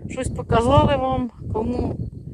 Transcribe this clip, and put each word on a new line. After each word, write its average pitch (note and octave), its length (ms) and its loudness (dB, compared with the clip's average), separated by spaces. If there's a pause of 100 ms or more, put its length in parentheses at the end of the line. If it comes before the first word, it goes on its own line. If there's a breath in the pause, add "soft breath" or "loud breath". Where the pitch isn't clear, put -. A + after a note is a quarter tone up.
(100)
щось B3+ 180 -4
показали C4+ 680 4
вам. C4 340 -2 (240)
Кому A#3+ 420 -4 (380 loud breath)